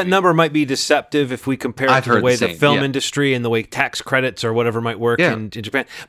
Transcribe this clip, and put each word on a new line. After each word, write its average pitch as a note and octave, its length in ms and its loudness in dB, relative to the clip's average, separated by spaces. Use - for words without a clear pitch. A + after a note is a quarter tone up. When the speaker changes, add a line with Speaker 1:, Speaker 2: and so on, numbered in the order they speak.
Speaker 1:
movie. F3+ 60 -2
Speaker 2:
number F#3 220 4
might D#3+ 200 2
be D3+ 100 2
deceptive C#3 680 0
if B2+ 160 -8
we C3+ 100 -2
compare C3+ 300 -4
it B2+ 40 4
Speaker 1:
I've C3 140 4
Speaker 2:
to B2 40 -4
the A#2+ 60 6
Speaker 1:
heard G#2+ 80 2
Speaker 2:
way B2 120 4
Speaker 1:
the A#2+ 100 0
Speaker 2:
the G2+ 80 -4
Speaker 1:
same, - 40 -12
Speaker 2:
film D3 200 4
Speaker 1:
yeah. C#3 80 0
Speaker 2:
industry C#3 480 -2
and B2 100 -2
the A#2+ 60 0
way A2+ 140 2
tax - 380 -4
credits B2+ 420 -2
or A2+ 100 -2
whatever A#2 260 0
might A#2 200 -6
work A#2 200 2
Speaker 1:
Yeah. E3 140 4
Speaker 2:
in, G#2+ 200 -8
in A2 100 -10
Japan. B2+ 220 -4